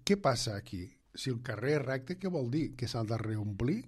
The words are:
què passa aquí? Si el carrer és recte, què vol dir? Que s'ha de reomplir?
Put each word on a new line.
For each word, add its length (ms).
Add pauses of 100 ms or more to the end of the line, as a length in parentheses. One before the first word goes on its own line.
què 100
passa 400
aquí? 300 (320)
Si 140
el 100
carrer 320
és 80
recte, 320
què 160
vol 220
dir? 260
Que 80
s'ha 160
de 160
reomplir? 680